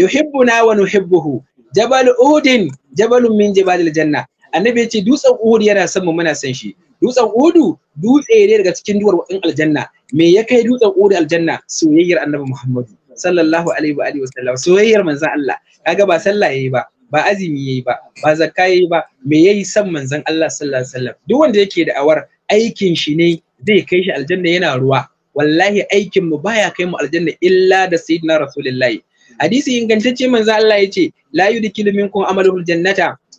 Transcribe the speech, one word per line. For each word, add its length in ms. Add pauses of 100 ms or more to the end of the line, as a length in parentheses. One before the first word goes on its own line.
yuhibbuna 640
wa 100
nuhibbuhu. 720 (320)
Jabalu 360 (100)
Uhudin 480 (260)
jabalun 400
min 160
jibalil 400
janna." 320 (280)
Annabi 280
ya 80
ce, 160
"Dutsen 400
Uhud 180
yana 260
son 160
mu, 80
muna 220
son 200
shi." 220 (260)
Dutsen 220 (120)
Uhudu 400 (200)
dutse 360
ne 260
daga 140
cikin 280
duwar 140 (100)
waɗin 200
aljanna. 440 (240)
Me 200
ya 120
kai 200
dutsen 320
Uhud 160
aljanna? 540
Soyayyar 580
Annabi 240
Muhammadu 440 (240)
sallallahu 560
alaihi 240
wa 100
alihi 160
wasallam. 340
Soyayyar 480
manzon 280
Allah. 240 (280)
Kaga 220
ba 140
sallah 320
yayi 200
ba, 120 (260)
ba 140
azumi 440
yayi 160
ba, 120 (260)
ba 140
zakka 320
yayi 200
ba. 160 (200)
Me 200
yayi? 200
San 240
manzon 400
Allah 200
sallallahu 360
alaihi 80
wasallam. 220 (140)
Duk 120
wanda 200
yake 280
da'awar 300 (340)
aikin 440
shi 200
ne 120 (360)
zai 200
kai 200
shi 80
aljanna 360
yana 280
ruwa. 320 (260)
Wallahi 580
aikin 360
mu 80
baya 360
kai 120
mu 160
aljanna 400
illa 480
da 80
sayyidina 480
Rasulullahi. 560 (400)
Hadisi 400
ingantacce 480
manzon 260
Allah 300
ya 60
ce, 220 (200)
"La 160
yudkilu 480
minkum 320
amaluhul 360
jannata 520 (220)